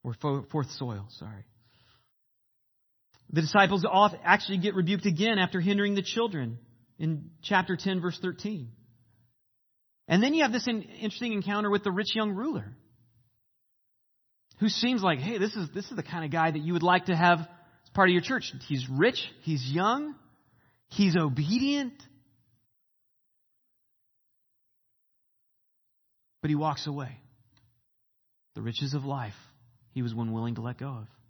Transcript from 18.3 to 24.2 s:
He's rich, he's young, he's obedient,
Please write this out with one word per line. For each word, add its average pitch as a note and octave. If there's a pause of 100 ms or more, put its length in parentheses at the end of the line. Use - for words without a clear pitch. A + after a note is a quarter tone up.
He's B2+
rich, D3+ (220)
he's D3
young, A3 (720)
he's F#3+
obedient, A3 (4000)